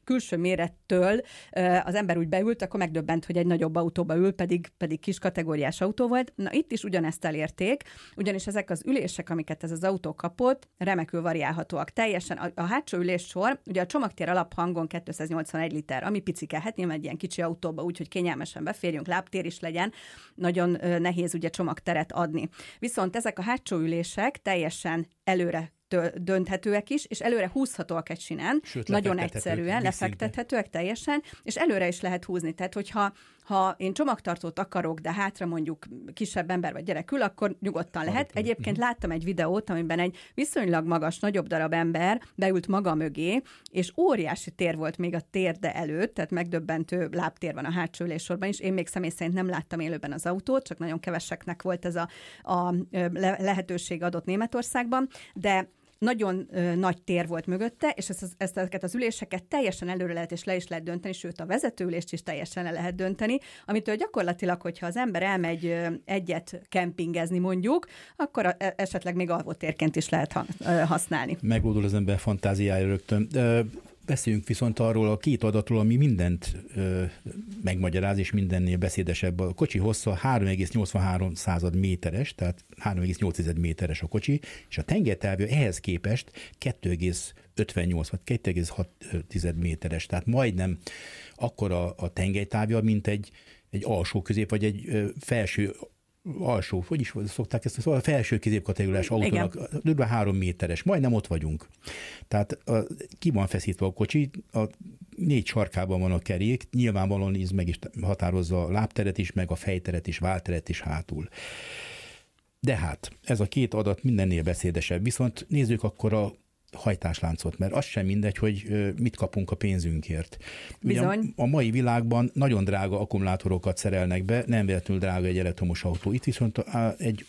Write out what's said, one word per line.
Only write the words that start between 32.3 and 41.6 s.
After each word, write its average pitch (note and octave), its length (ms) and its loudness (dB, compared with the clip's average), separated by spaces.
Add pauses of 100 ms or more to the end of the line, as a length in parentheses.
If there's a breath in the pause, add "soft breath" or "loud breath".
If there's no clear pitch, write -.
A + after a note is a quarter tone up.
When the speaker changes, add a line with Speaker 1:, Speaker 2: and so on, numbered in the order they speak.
Speaker 1:
Tehát, F#3 220 -6
hogyha, G3+ 380 -2 (300 loud breath)
ha F#3+ 360 2
én F#3+ 140 -2
csomagtartót F3+ 640 -2
akarok, E3 400 -2
de D#3+ 140 -4
hátra G3 340 -2
mondjuk D#3+ 400 -4 (260)
kisebb F3+ 380 -4
ember F3 220 0
vagy D3+ 100 -8
gyerek E3+ 300 -4
ül, C#4 100 2
akkor G3 380 0
nyugodtan F3 440 -4
lehet. G3 160 0
Speaker 2:
Aludtul. G#3+ 220 -4
Speaker 1:
Egyébként A3+ 340 -2
Speaker 2:
Mhm. A#3+ 80 0
Speaker 1:
láttam A#3 260 -2
egy E3 140 -4
videót, F#3 460 0
amiben E3 280 -2
egy F3+ 180 0 (180 loud breath)
viszonylag F3 520 0
magas, E3 320 0
nagyobb G3+ 280 0
darab D#3+ 260 0